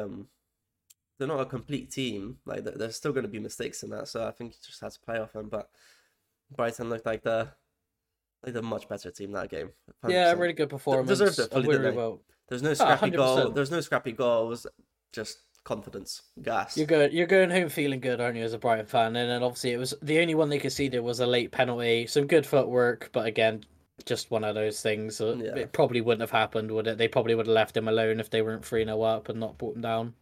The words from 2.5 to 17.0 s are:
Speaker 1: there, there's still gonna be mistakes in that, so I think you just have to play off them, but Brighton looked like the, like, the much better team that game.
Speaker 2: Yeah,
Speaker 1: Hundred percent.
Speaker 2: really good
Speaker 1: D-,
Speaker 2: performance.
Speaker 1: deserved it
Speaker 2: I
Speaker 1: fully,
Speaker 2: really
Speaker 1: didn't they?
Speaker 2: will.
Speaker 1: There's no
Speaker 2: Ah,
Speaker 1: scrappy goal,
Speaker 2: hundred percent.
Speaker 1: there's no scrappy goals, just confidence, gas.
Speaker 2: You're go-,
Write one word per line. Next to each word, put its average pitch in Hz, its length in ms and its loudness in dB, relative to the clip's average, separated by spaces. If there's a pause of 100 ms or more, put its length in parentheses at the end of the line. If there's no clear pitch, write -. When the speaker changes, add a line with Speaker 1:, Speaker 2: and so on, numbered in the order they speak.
Speaker 1:
there, 107 100 -8
there's 110 220 -8
still 151 180 -4
gonna 120 140 -2
be 104 100 -10
mistakes 110 460 -10
in 107 80 -12
that, 107 160 -10
so 113 200 -6
I 107 40 -6
think 120 220 -14
you - 120 -20
just - 160 -20
have 107 120 -12
to - 80 -20
play 113 180 -6
off 110 140 -10
them, 107 160 -10
but 104 200 -8 (840)
Brighton 117 340 -4
looked 113 160 -6
like 110 160 -4
the, 113 280 -2 (920)
like, 127 100 -10
the 117 100 -4
much 110 260 -6
better 98 220 -10
team 101 220 -12
that 98 160 -6
game. 80 200 -8 (180)
Speaker 2:
Yeah, - 140 -20
Speaker 1:
Hundred - 120 0 (100)
percent. 175 160 6
Speaker 2:
really 175 140 0
good 151 160 -2
Speaker 1:
D-, - 20 -10
Speaker 2:
performance. 135 380 0
Speaker 1:
deserved 151 300 4
it 113 120 0
Speaker 2:
I 135 40 -6
Speaker 1:
fully, 131 120 2
Speaker 2:
really 147 160 4
Speaker 1:
didn't 113 120 2
they? - 60 -2
Speaker 2:
will. 113 200 -6 (260)
Speaker 1:
There's 123 160 -6
no 156 80 2
Speaker 2:
Ah, - 20 2
Speaker 1:
scrappy 147 380 4
goal, 143 160 4
Speaker 2:
hundred 131 140 4
percent. 113 140 0
Speaker 1:
there's 139 160 0
no 170 100 -2
scrappy 131 320 -2
goals, 117 520 0 (480)
just 110 240 -10 (260)
confidence, 107 600 -10 (180)
gas. 110 340 -2
Speaker 2:
You're 156 120 0
go-, 151 240 6